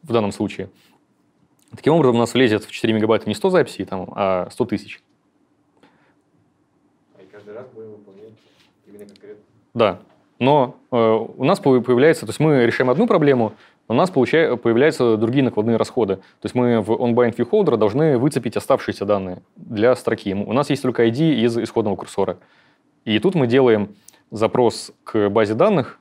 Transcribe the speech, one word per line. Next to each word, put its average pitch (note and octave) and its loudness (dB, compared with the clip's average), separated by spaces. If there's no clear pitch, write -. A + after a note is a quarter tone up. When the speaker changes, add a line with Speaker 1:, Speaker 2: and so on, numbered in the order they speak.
Speaker 1:
в A2+ -8
данном G#2 0
случае. F#2+ -8
Таким - 0
образом, B2+ 4
у A#2 2
нас A2+ 0
влезет A2 2
в - -20
четыре A2 -2
мегабайта A2 0
не G#2 -4
сто F#3+ -2
записей, D#3+ 0
там, F#2 -8
а F#2+ -2
сто - -6
тысяч. - -8
Speaker 2:
А G#2 -20
и G2 -20
каждый G#2 -20
раз A#2 -16
будем A2 -18
выполнять G#2 -20
именно G2+ -20
конкретно? G2+ -20
Speaker 1:
Да. G#2 0
Но, C3 2
э, B2+ -4
у A2+ 0
нас F#3 0
по-, B2+ 2
появляется, B2+ 2
то G#2+ -10
есть - -12
мы D3 4
решаем B2+ 0
одну D#3+ 2
проблему, C#3 2
у A2+ -2
нас D#3+ 2
получа-, C3+ 2
появляются A#2+ 2
другие A#2+ 0
накладные A2+ 0
расходы. G#2+ -2
То - -20
есть G#2+ -8
мы A#2+ 2
в G2+ -6
onBind A#2 0
ViewHolder D#3 0
должны A#2+ 0
выцепить B2 -2
оставшиеся G#2+ -2
данные F#2+ -4
для A#2 0
строки. A2 -4
М, G2+ -4
у G#2 -6
нас C#3 -2
есть C#3 -2
только B2 0
I A#2 4
D D3 0
из A#2 0
исходного G#2+ -4
курсора. F#2+ -6
И A2 0
тут F#3 0
мы C#3 2
делаем A#2 2
запрос A2 -2
к G#2 -2
базе G#2+ 0
данных D#3+ 0